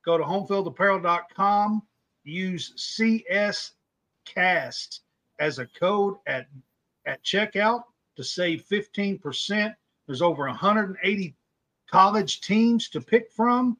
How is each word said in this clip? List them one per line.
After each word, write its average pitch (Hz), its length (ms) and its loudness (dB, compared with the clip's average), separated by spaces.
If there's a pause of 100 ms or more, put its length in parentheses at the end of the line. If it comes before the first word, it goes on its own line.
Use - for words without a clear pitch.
Go 170 120 4
to 160 60 0
homefieldapparel 190 800 0
dot 170 300 0
com, 208 480 2 (420)
use 180 540 -6
C 226 520 0
S 202 440 -2 (520)
cast 180 760 -2 (380)
as 147 200 -2
a 120 80 -8
code 196 480 0 (120)
at, 131 200 -6 (580)
at 175 180 -8
checkout 208 600 0 (320)
to 135 80 -12
save 175 400 -4
fifteen 202 540 -2
percent. 208 560 -4 (340)
There's 139 140 -6
over 147 260 0
a 123 60 -6
hundred 196 360 2
and 185 140 -12
eighty 190 320 -2 (540)
college 196 520 4
teams 226 480 2
to 156 120 -6
pick 226 300 2
from. 240 480 0